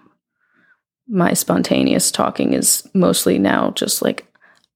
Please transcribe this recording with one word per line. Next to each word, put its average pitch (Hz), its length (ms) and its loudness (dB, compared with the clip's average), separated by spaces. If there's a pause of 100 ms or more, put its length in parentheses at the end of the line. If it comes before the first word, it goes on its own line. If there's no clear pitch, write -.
(1080)
my 185 260 0
spontaneous - 800 0
talking - 420 -2
is - 400 -2
mostly 185 460 2
now - 320 2
just, - 300 -4
like, - 240 -2 (500)